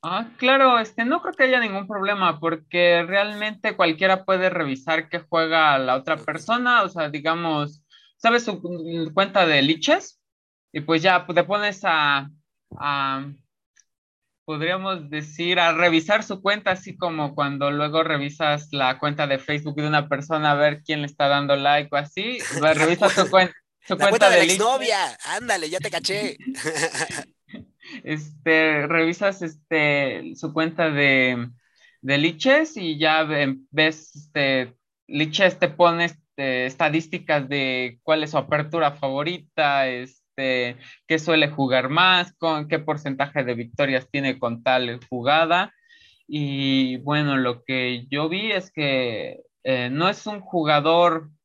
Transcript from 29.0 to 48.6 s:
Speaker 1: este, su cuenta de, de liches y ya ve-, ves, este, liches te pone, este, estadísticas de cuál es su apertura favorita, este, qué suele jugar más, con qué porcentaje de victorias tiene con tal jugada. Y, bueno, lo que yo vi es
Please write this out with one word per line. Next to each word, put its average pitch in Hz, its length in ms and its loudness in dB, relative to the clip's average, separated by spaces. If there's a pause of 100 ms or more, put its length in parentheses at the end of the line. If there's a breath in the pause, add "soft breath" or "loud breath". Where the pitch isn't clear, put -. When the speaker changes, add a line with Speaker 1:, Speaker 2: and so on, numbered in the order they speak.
Speaker 1:
este, 143 960 -2
su 156 160 -8
cuenta 160 380 0
de, 131 580 2 (540 soft breath)
de 139 160 0
liches 262 580 2
y 165 220 -6
ya 156 260 4
ve-, 143 320 0 (140)
ves, 156 440 0
este, 135 600 -2 (320)
liches 156 500 0
te 170 100 2
pone, 170 360 2
este, 131 600 -4
estadísticas 151 840 -2
de 131 560 -4
cuál 156 180 0
es 147 80 -6
su 156 80 -2
apertura 151 540 -2
favorita, 143 960 -2
este, 127 880 -6 (320 loud breath)
qué 160 100 2
suele 156 300 2
jugar 131 400 0
más, 180 500 2
con 156 300 -2
qué 156 100 -2
porcentaje 147 640 -4
de 123 120 -4
victorias 123 560 -4
tiene 135 280 -4
con 117 240 -6
tal 123 460 -2
jugada. 160 680 0 (540 soft breath)
Y, 135 680 -2
bueno, 143 400 0
lo 123 260 -2
que 123 440 -4
yo 147 200 -4
vi 208 240 -4
es 185 180 -6